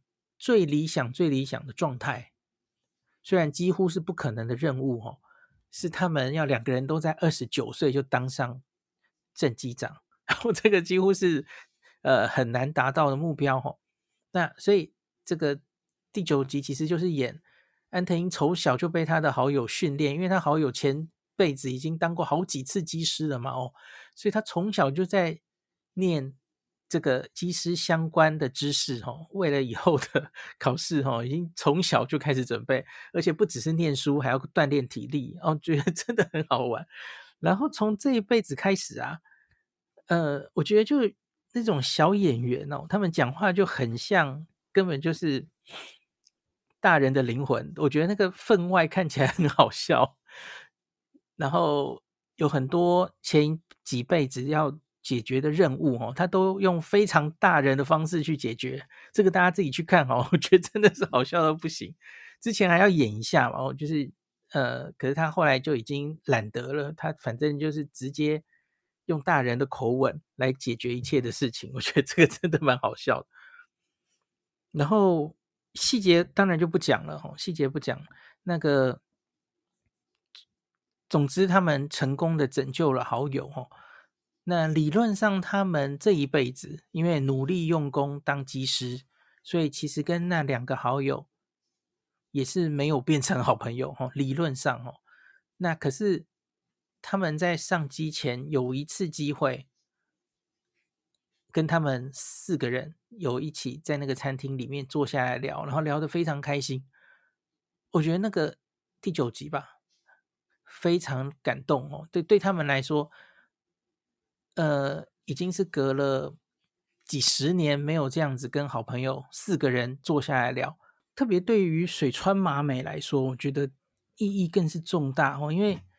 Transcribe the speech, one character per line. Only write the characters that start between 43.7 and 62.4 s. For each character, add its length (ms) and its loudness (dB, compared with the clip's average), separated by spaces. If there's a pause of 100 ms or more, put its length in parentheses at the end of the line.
像， 500 0 (240)
根 160 4
本 140 -2
就 100 0
是 360 -2 (1300)
大 200 6
人 140 4
的 100 4
灵 220 -2
魂， 320 -2
我 120 2
觉 120 2
得 60 2
那 80 0
个 160 2
分 380 2
外 180 4
看 200 0
起 140 0
来 60 6
很 200 2
好 240 4
笑。 460 0 (1160)
然 140 -2
后 540 0 (320)
有 120 2
很 200 0
多 540 2
前 380 4 (240)
几 200 -2
辈 240 2
子 180 -6
要 340 -2 (220)
解 180 -2
决 220 -2
的 80 0
任 260 2
务 200 0
哦， 200 -4
他 120 0
都 340 0
用 180 2
非 280 2
常 240 0
大 280 4
人 160 4
的 80 0
方 220 2
式 160 -2
去 160 -2
解 160 -4
决， 340 -10 (240)
这 120 4
个 80 4
大 100 4
家 80 6
自 140 0
己 80 -2
去 100 -4
看 260 4
哦， 200 2
<laughs> 40 -10
我 60 6
觉 200 6
得 120 0
真 120 -4
的 120 8
是 180 -2
好 120 4
笑 180 0
到 120 4
不 140 -6
行。 280 -10 (440)
之 140 -4